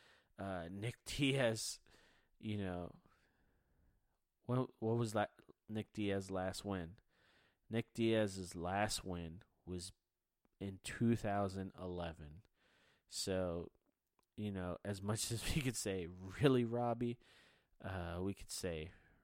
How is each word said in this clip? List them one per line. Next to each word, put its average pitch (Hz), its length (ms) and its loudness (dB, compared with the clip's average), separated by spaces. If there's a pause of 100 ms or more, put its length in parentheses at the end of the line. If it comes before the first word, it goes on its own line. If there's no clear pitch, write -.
(380)
Uh, 95 320 -4
Nick 101 300 -4
<laughs> - 60 -20
Diaz, 131 720 2 (640)
you 107 180 -2
know, 90 340 -2 (1500)
what, 127 220 2 (120)
what 113 180 2
was 110 160 2
la-, 104 120 4 (420)
Nick 107 240 -4
Diaz's 98 380 0
last 92 340 -2
win? 92 260 -2 (800)
Nick 113 240 0
Diaz's 107 600 4
last 95 480 0
win 87 380 -6 (240)
was 90 260 -6 (680)
in 95 220 -6
two 117 320 4
thousand 98 560 0 (100)
eleven. 85 600 -6 (680)
So, 90 600 0 (640)
you 104 140 -2
know, 90 340 -2
as 98 160 -4
much 107 320 0
<laughs> - 0 -
as 113 120 -2 (100)
we 160 80 4
could 123 140 0
say, 95 320 -2 (340)
"Really, 127 220 8
Robbie?" 120 540 0 (640)
Uh, 90 380 -2
we 98 120 2
could - 160 -12
say, 82 400 -4 (340)